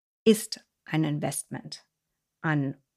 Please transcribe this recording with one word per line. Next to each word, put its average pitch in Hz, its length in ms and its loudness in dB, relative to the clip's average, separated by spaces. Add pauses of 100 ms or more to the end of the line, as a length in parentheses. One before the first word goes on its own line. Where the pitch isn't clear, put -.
(240)
ist - 380 4 (220)
ein 156 200 0
Investment 147 800 -6 (540)
an 147 360 -2 (200)